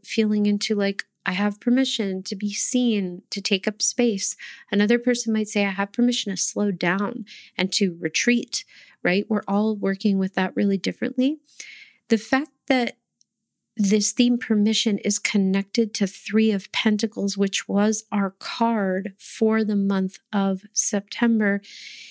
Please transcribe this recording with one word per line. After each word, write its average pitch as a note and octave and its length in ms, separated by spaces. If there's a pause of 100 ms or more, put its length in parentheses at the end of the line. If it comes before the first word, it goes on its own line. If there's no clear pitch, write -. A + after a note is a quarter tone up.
feeling G#3+ 420
into, G#3 300
like, G3+ 280 (220)
"I F#3 80
have G3+ 260
permission A#3 640
to G3+ 120
be G3+ 160
seen, G3 760
to G3 120
take F#3+ 260
up G#3+ 140
space." A3 540 (360)
Another G#3 280
person A#3+ 340
might G#3+ 140
say, G3+ 180
"I G3 60
have G3 200
permission A#3+ 400
to F#3 60
slow G3+ 340
down F#3 540 (320)
and F#3 160
to F3+ 260
retreat," - 640 (400)
right? F#3 260
We're G#3+ 180
all G#3+ 280
working G3 420
with F#3+ 180
that F#3 200
really G3 220
differently. B3 640 (680)
The A3+ 100
fact C4+ 340 (160)
that B3+ 300 (800)
this G#3 340
theme A#3+ 260
permission G#3+ 600
is - 180
connected G3 760
to G3+ 100
Three G#3+ 460
of F#3+ 200
Pentacles, G3+ 680
which G3 300
was G#3 440
our G3 200
card G3 840
for A3 460
the G#3 140
month G3 420 (120)
of G3 420
September, G#3 880 (480)